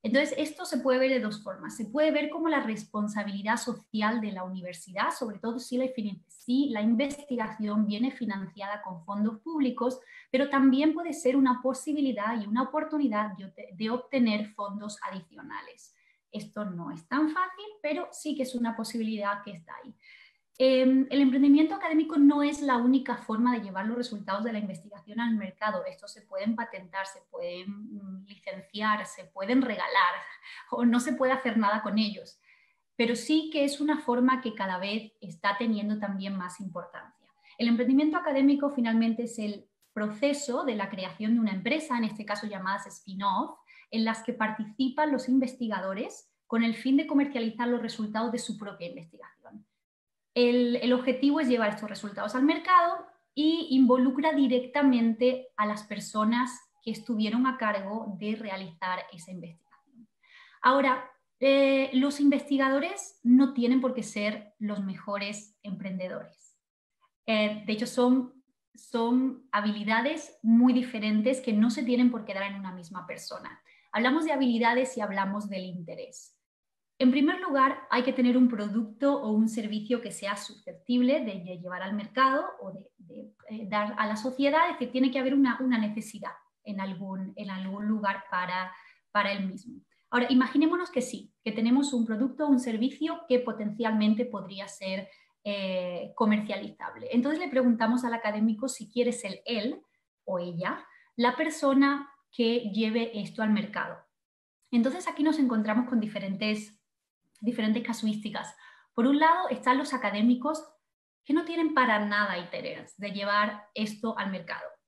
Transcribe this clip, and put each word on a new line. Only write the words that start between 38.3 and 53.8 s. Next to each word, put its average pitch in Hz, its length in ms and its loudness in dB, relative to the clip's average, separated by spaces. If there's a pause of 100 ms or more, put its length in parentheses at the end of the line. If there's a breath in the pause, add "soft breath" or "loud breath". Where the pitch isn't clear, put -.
finalmente 226 540 2
es - 160 -8
el 208 280 -6 (260)
proceso 254 720 -2
de 233 100 -2
la 196 140 -4
creación 208 460 -2
de 233 40 4
una 208 140 2
empresa, 247 440 -2
en 226 80 0
este 214 200 -6
caso 208 220 -6
llamadas 196 400 -6
spin-off, 196 680 -4 (340 soft breath)
en 226 120 0
las 220 200 -2
que 233 100 -4
participan 254 760 -2
los 254 180 -2
investigadores 220 1040 -2 (160)
con 233 160 0
el 226 120 0
fin 269 220 2
de 311 100 2
comercializar 240 600 0
los 240 140 0
resultados 220 500 -4
de 240 80 -4
su - 180 -8
propia 196 300 -12
investigación. - 800 -18 (680)
El, 240 440 4
el 247 140 2
objetivo 269 480 2
es 277 80 2
llevar 226 220 2
estos 208 200 -6
resultados 202 460 -8
al 262 80 2
mercado 339 640 4 (280)
y 320 380 0
involucra 262 640 6